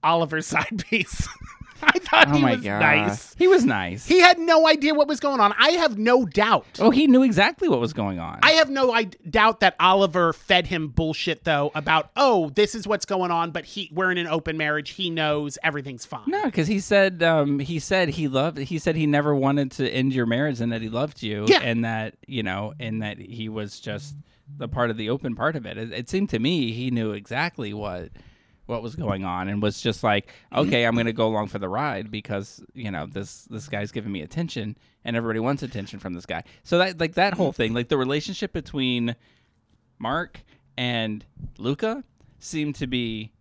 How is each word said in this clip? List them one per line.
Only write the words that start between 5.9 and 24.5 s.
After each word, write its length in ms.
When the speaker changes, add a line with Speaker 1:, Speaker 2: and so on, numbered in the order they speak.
Speaker 1:
no 260
doubt. 400
Speaker 2:
Oh, 80
he 180
knew 160
exactly 460
what 120
was 120
going 260
on. 240
Speaker 1:
I 100
have 180
no 220
I-, 120
doubt 320
that 180
Oliver 540
fed 360
him 200
bullshit, 560
though, 300
about, 420
"Oh, 320
this 260
is 120
what's 180
going 260
on, 200
but 160
he, 260
we're 180
in 60
an 100
open 300
marriage. 360
He 180
knows 520
everything's 440
fine." 220
Speaker 2:
No, 220
'cause 160
he 140
said, 420
um, 360
he 200
said 300
he 180
loved, 300
he 220
said 180
he 100
never 280
wanted 380
to 180
end 240
your 100
marriage 380
and 100
that 80
he 80
loved 340
you 240
Speaker 1:
Yeah. 160
Speaker 2:
and 220
that, 300
you 160
know, 380
and 220
that 160
he 320
was 300
just 360